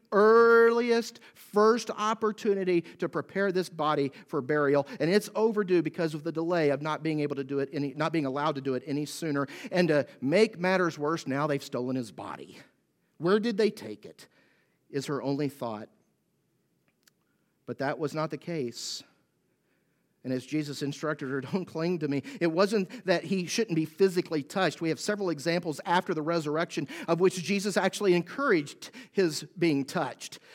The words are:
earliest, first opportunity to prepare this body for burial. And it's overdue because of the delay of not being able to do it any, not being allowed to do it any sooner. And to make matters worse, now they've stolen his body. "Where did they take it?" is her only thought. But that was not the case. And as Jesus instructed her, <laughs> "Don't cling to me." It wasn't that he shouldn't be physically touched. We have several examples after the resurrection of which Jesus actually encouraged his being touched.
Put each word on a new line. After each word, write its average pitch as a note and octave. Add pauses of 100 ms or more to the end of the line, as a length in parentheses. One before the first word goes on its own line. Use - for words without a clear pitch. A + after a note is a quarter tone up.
(120)
earliest, A#3 (160)
first A3
opportunity G#3 (160)
to E3+
prepare G3
this F3+
body D3 (140)
for D3+
burial. C#3+ (120)
And D#3+
it's G#3
overdue G3+
because D#3+
of D3+
the E3
delay E3
of C3
not D3+
being D#3
able C#3+
to C#3
do C#3
it C3+
any, C#3+
not D#3
being D#3
allowed C#3+
to C3+
do C3
it B2
any D3
sooner. C#3+ (240)
And F3+
to C#3+ (140)
make F3+
matters F3+
worse, D3+
now C#3
they've C#3+
stolen B2+
his A2+
body. D2+ (640)
"Where F#3
did G#3+
they G#3+
take -
it?" - (640)
is C#3
her C#3
only C#3
thought. A2 (1800)
But A#2+
that C#3
was D3
not D#3
the D#3
case. D3 (1200)
And B2+
as B2+
Jesus D3
instructed D3+
her, C3+
<laughs> C3
"Don't F#3
cling E3+
to D3+
me." C#3 (160)
It E3+
wasn't F#3+ (160)
that F3
he F3+
shouldn't F3
be D#3+
physically E3+
touched. F#3
We E3
have D#3
several G3+
examples E3
after F3+
the D#3
resurrection D#3 (220)
of E3+
which F3+
Jesus G3
actually F#3+
encouraged F3 (200)
his D#3+ (160)
being D3+
touched. - (160)